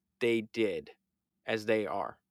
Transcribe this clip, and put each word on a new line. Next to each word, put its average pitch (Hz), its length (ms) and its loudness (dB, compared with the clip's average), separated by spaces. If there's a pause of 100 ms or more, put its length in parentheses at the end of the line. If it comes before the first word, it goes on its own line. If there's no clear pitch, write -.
(220)
they 117 220 4
did 98 480 -2 (560)
as 110 180 -2
they 107 220 2
are, 82 320 -6 (120)